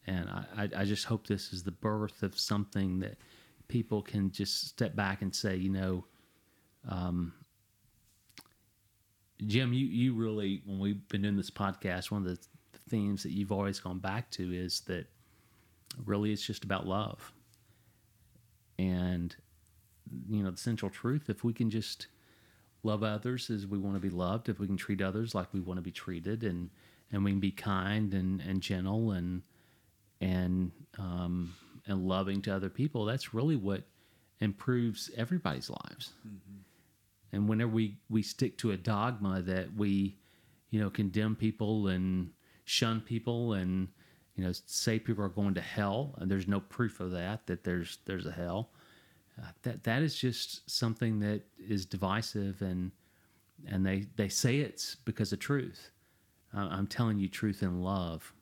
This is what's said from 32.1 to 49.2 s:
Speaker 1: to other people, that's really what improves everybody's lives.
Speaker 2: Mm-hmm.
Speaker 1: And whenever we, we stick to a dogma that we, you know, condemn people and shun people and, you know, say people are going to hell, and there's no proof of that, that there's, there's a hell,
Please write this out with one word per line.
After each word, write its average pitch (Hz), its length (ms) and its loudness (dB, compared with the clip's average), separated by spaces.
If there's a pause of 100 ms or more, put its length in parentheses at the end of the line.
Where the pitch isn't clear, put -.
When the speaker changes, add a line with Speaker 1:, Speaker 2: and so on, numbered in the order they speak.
Speaker 1:
to 98 120 0
other 95 140 -2
people, 123 360 0
that's 117 300 -2
really 147 200 4
what 98 280 0 (560)
improves 113 760 2
everybody's 113 540 -2
lives. - 440 -10 (140)
Speaker 2:
Mm-hmm. 98 280 -14 (800)
Speaker 1:
And 104 160 4
whenever 110 220 4
we, 110 260 4 (120)
we 110 120 4
stick - 380 0
to 113 120 2
a 95 60 2
dogma 104 640 2
that 92 340 0
we, 98 400 4 (540)
you 107 100 2
know, 101 100 2
condemn 107 460 2
people 107 520 2
and 92 420 2 (340)
shun 113 380 2
people 117 520 0
and, 92 360 2 (460)
you 92 100 -2
know, 90 80 0 (120)
say - 320 0
people 107 280 0
are 92 40 0
going 98 260 2
to 85 60 -2
hell, 107 580 0
and 92 120 0
there's 95 160 2
no 98 140 2
proof - 400 -2
of 90 100 -2
that, 92 360 -4
that 90 180 -4
there's, 90 400 -2
there's 92 200 -4
a 92 60 -4
hell, 87 380 -4 (720)